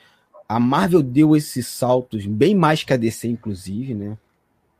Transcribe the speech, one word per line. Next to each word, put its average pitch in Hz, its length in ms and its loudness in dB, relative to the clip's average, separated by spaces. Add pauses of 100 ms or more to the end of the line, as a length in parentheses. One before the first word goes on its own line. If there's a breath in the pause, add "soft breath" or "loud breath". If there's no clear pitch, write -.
(500 soft breath)
A 110 100 -2
Marvel 156 440 2
deu 151 320 4
esses 151 320 -2
saltos 123 580 -2
bem 113 300 2
mais 156 280 2
que - 80 -6
a 131 60 4
D 113 140 0
C, - 160 -8
inclusive, 110 640 -8
né? 104 240 -8 (640)